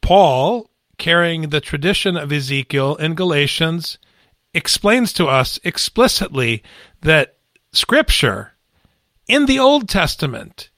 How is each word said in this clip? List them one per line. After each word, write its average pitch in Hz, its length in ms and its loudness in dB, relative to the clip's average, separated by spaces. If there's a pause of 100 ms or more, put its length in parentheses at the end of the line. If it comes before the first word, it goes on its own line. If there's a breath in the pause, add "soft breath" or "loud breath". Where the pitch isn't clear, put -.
Paul, 180 640 4 (300)
carrying 170 500 0
the 147 120 -2
tradition 175 560 -2
of 147 140 -6
Ezekiel 139 680 -2
in 156 180 -4
Galatians, 165 800 -2 (560)
explains 214 600 0
to 175 120 0
us 135 380 0
explicitly 143 960 -2 (400 loud breath)
that 151 360 2 (340)
Scripture 123 800 0 (760)
in 277 200 2
the 269 100 2
Old 269 320 4
Testament - 880 -4